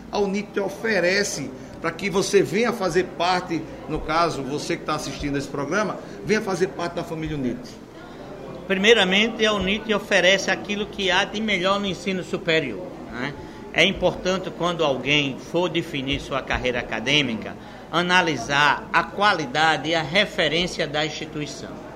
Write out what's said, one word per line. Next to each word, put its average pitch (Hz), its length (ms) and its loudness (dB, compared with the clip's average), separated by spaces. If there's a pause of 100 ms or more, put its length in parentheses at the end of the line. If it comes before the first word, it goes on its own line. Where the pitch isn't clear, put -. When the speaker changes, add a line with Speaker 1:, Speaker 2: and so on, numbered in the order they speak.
(100)
Speaker 1:
a 190 80 0
unit 202 400 0
oferece 190 920 0 (300)
para 160 100 -2
que 190 200 -4
você 185 320 4
venha 208 300 2
fazer 180 320 2 (140)
parte, 175 440 0 (260)
no 147 120 -4
caso, 156 420 2
você 147 340 -4
que 165 80 -10
tá 156 100 0
assistindo 143 440 -4
esse - 100 -4
programa, 156 500 -2 (260)
venha 208 160 2
fazer 185 280 0
parte 175 260 -6
da 170 100 -4
família 156 320 -6
unit? 123 220 -2 (1080)
Speaker 2:
Primeiramente, 208 760 6
a 214 80 6
unit 202 400 0
oferece 190 580 4
aquilo 202 360 -2
que 190 240 -2
há 190 140 4
de 208 160 -4
melhor 202 400 2
no 202 60 -2
ensino 185 360 -2
superior, 143 640 0 (260)
né? 127 220 -6 (380)
É 160 120 6
importante, 180 680 0
quando 165 340 -2
alguém 135 540 2
for 175 300 -2
definir 139 520 -4
sua 131 220 -4
carreira 123 380 -2
acadêmica, 113 760 -2 (340)
analisar 147 1000 2
a 170 100 4
qualidade 156 880 2
e 165 40 2
a 165 80 2
referência 170 840 0
da 151 200 0
instituição, 147 640 -8 (260)